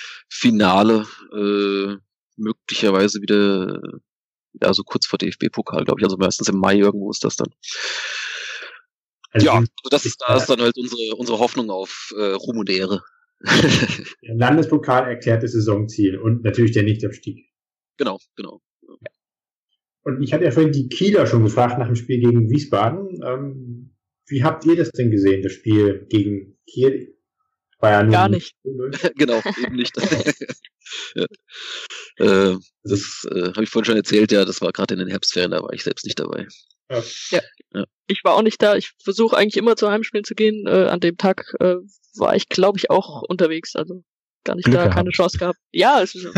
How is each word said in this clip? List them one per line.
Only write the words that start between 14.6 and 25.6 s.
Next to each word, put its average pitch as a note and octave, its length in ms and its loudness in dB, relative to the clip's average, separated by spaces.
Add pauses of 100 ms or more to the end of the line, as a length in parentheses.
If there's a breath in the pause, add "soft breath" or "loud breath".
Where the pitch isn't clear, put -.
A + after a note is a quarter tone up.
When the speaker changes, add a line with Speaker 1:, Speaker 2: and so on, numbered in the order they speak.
Speaker 2:
erklärtes A#2 460 -2
Saisonziel G#2 640 0
und A2+ 260 0
natürlich A2+ 280 2
der G#2+ 120 2
Nichtabstieg. G#2 640 -4 (520)
Speaker 1:
Genau, G2 220 -4 (160)
genau. - 260 -16 (1400)
Speaker 2:
Und C3+ 200 -4
ich C3 100 -2
hatte F3+ 100 2
ja D3+ 80 2
vorhin D3+ 220 4
die C3+ 160 -2
Kieler G3 360 2
schon A#2 180 4
gefragt B2 340 2
nach A2+ 80 -2
dem A#2 100 -2
Spiel A#2+ 240 -2
gegen A#2 300 4
Wiesbaden. D3 720 -2
Ähm, B2+ 720 -10 (320)
wie C3+ 160 -2
habt D#3 220 0
ihr E3 100 6
das C#3 160 0
denn A#2+ 200 0
gesehen, G2 300 2
das F#2+ 120 -6
Spiel G#2 560 2